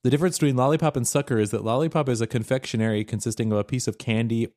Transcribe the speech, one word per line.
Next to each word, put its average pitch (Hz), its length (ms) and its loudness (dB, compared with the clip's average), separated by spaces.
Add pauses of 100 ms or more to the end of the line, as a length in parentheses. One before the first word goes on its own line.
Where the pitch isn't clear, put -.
the 127 60 2
difference 160 280 2
between 143 180 2
lollipop 147 400 2
and 120 100 0
sucker 139 320 0
is 104 140 2
that 110 140 -2
lollipop 143 420 0
is 117 140 0
a 117 60 0
confectionery 110 760 -2
consisting 110 480 -4
of 104 60 2
a 104 80 0
piece 127 240 -4
of 104 80 -4
candy 117 600 0